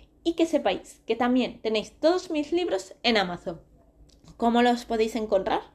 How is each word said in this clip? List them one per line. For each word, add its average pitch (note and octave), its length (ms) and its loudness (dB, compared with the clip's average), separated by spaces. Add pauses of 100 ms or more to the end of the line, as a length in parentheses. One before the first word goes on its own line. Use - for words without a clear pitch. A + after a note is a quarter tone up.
(240)
y E4 100 0
que E4 120 2
sepáis - 600 -2
que A3+ 100 0
también B3 460 0
tenéis G#3+ 380 -2
todos F4+ 320 2
mis D4 200 -4
libros E4+ 520 -2
en A#3 140 2
Amazon. F3+ 440 -4 (760)
¿Cómo A#3 240 2
los A#3+ 240 2
podéis A3+ 300 -2
encontrar? G#3+ 460 0 (140)